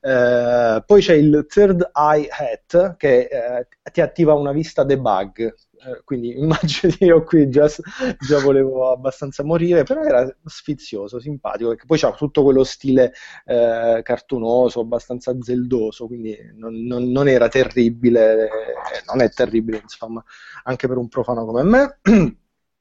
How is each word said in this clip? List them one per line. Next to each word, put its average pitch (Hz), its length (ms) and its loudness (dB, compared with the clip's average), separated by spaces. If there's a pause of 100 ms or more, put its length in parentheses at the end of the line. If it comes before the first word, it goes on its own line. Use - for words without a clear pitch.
Eh, 120 840 0
poi 208 160 6
c'è 190 120 2
il 151 340 4
Third 190 460 2
Eye 151 360 2
Hat 165 680 -2
che, 127 240 4 (100)
eh, 123 360 -6 (240)
ti 175 100 -2
attiva 151 320 2
una 143 180 0
vista 156 320 -2
debug, 117 580 -2
eh, - 640 -12
quindi 120 340 -8
<laughs> - 0 -
immagino 156 640 -2
io 165 240 6
qui 156 260 2
già, 147 180 4 (520)
già 143 200 0
volevo 135 520 0
abbastanza 135 520 -6
morire, 170 400 0
però 311 200 -4
era 131 240 2 (180)
sfizioso, 113 720 -12
simpatico, 117 500 -8
perché 113 180 -8
poi 160 100 2
c'ha 131 140 0
tutto 147 320 -2
quello 135 200 4
stile, 131 500 0 (320)
eh, 117 580 0
cartunoso, 120 800 -2
abbastanza 123 600 -8
zeldoso, 120 640 -4
quindi 110 300 -12 (180)
non, 113 200 -14 (100)
non, 123 240 -6
non 139 180 2
era 123 200 4
terribile, 117 1000 2
eh, 107 40 -6 (580)
non 131 140 -2
è 113 100 2
terribile, 110 500 -2
insomma, 113 420 -16 (400)
anche 127 240 -6
per 127 100 -2
un 123 100 -6
profano 117 380 -6
come 117 180 -2
me. 262 380 2
<clears throat> 190 420 2 (380)